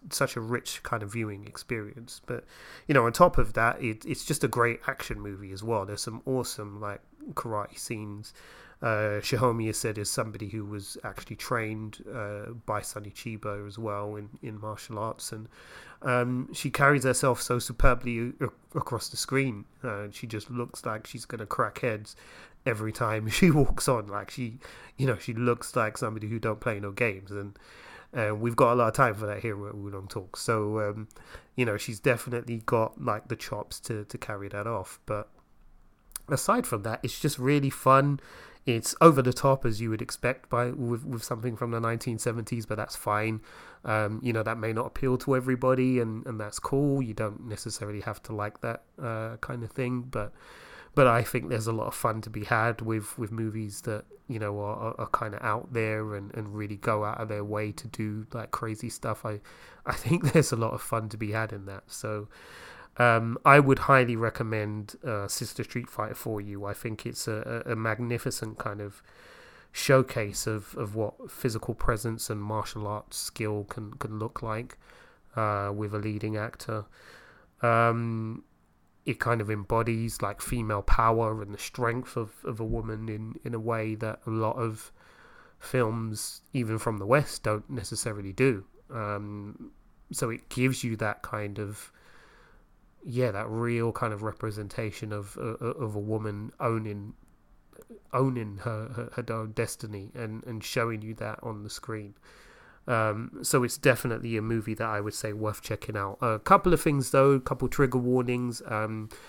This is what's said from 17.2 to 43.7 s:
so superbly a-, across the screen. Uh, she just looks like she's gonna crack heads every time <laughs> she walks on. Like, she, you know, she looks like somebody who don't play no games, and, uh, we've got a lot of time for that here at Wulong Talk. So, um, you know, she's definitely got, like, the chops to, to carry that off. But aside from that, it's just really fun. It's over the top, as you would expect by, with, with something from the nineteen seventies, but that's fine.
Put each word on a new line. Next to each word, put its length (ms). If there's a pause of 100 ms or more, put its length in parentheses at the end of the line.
so 180
superbly 840
a-, 380
across 300
the 80
screen. 480 (180)
Uh, 280
she 160
just 240
looks 340
like 220
she's 180
gonna 220
crack 340
heads 340 (520)
every 260
time 360
<laughs> 20
she 200
walks 380
on. 180
Like, 240
she, 280 (400)
you 80
know, 100
she 160
looks 420
like 220
somebody 320
who 100
don't 220
play 180
no 140
games, 380
and, 280 (540)
uh, 220
we've 220
got 160
a 40
lot 120
of 60
time 200
for 120
that 140
here 260
at 80
Wulong 360
Talk. 260
So, 440
um, 280 (480)
you 80
know, 140
she's 220
definitely 640
got, 360
like, 260
the 80
chops 440
to, 240
to 140
carry 320
that 160
off. 400
But 240 (960)
aside 380
from 160
that, 200
it's 160
just 200
really 320
fun. 500 (460)
It's 340
over 200
the 120
top, 340
as 140
you 100
would 100
expect 480
by, 220
with, 340
with 200
something 320
from 160
the 80
nineteen 380
seventies, 460
but 120
that's 200
fine. 440 (440)